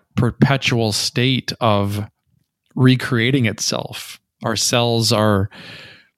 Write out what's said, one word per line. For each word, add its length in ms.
perpetual 760
state 720
of 480
recreating 720
itself. 760
Our 140
cells 560
are, 380